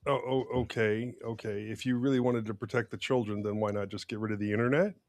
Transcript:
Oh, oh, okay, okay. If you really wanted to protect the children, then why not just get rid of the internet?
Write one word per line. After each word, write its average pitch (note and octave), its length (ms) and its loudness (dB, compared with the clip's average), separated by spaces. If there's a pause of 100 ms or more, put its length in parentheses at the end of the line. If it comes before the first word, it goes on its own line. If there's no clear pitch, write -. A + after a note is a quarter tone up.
Oh, C#3 200 2
oh, B2+ 360 0
okay, A2+ 640 0
okay. A2 460 -6
If A2 160 -6
you B2+ 120 2
really C3 220 2
wanted A#2+ 260 2
to A2 80 -4
protect A2+ 380 -2
the A2 60 -8
children, G#2+ 460 0
then G#2 140 0
why G#2+ 140 2
not G2+ 180 -2
just G2+ 180 -8
get A2 120 -6
rid G#2+ 120 -2
of G#2 80 -2
the G#2 140 0
internet? C#3 420 4 (140)